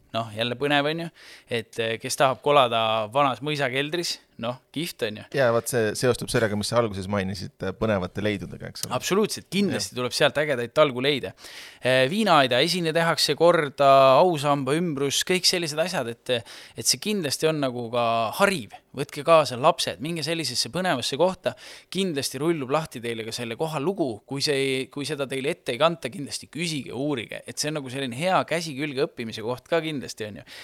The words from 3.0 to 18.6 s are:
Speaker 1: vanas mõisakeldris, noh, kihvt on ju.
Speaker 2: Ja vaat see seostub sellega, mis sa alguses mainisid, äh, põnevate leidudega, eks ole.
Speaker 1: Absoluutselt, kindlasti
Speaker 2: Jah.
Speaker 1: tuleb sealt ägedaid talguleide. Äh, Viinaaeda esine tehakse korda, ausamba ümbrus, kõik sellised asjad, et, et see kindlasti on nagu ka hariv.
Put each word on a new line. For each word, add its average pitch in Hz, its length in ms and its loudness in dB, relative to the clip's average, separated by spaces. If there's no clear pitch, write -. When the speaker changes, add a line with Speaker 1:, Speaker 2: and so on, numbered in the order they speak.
Speaker 1:
vanas 127 320 0
mõisakeldris, 147 720 -2
noh, 120 200 -6
kihvt 147 380 -6
on 107 100 -6
ju. 104 60 -14
Speaker 2:
Ja 135 220 2
vaat 113 160 0
see 110 260 0
seostub - 320 0
sellega, 107 320 0
mis 101 80 -4
sa 113 140 0
alguses 98 260 -4
mainisid, 98 460 -4
äh, 95 80 -4
põnevate 101 480 -2
leidudega, 90 480 -4
eks - 160 -6
ole. - 140 -6
Speaker 1:
Absoluutselt, 185 500 -2
kindlasti 175 460 -2
Speaker 2:
Jah. 120 80 -6
Speaker 1:
tuleb 123 140 -4
sealt 143 260 2
ägedaid 120 340 -2
talguleide. 135 560 2
Äh, 131 320 4
Viinaaeda 156 480 4
esine 165 320 0
tehakse 165 460 2
korda, 156 500 4
ausamba 143 580 4
ümbrus, 143 480 -2
kõik 185 240 2
sellised 156 320 -2
asjad, 160 320 -2
et, - 220 -2
et 120 80 -8
see - 160 2
kindlasti 170 480 0
on 156 160 0
nagu 123 280 -4
ka 120 120 2
hariv. 180 340 0